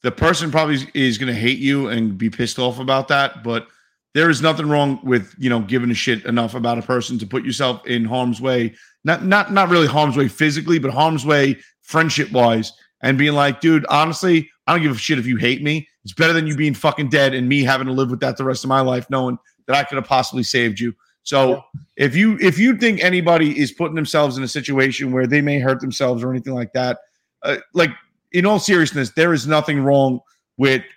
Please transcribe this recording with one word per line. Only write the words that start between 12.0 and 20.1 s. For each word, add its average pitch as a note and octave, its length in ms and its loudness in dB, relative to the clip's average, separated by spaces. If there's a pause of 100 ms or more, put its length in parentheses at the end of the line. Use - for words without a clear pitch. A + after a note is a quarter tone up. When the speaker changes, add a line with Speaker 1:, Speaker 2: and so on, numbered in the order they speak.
Speaker 1:
and C3 160 0
being D3 160 2
like, C#3+ 260 0
"Dude, D#3+ 300 4
honestly, D#3+ 600 2 (160)
I - 60 0
don't E3+ 100 2
give D3 140 0
a - 20 -8
shit C#3 220 -2
if A2+ 60 -4
you B2 100 0
hate B2 260 0
me. D3+ 280 -4 (160)
It's F#2+ 80 -16
better D#3+ 180 2
than E3 160 0
you D3+ 80 -2
being D3 180 0
fucking D3 360 -2
dead C#3 240 4
and B2+ 160 -2
me C#3 140 2
having C3 240 0
to B2+ 60 -4
live C3 160 0
with B2 120 -4
that B2+ 160 -2
the C3+ 80 -6
rest B2+ 180 -4
of C3+ 60 -6
my C3+ 100 4
life, B2+ 300 -2
knowing B2+ 280 -2 (300)
that B2+ 80 2
I C#3+ 80 2
could C#3+ 140 -6
have C3+ 100 -6
possibly B2+ 360 0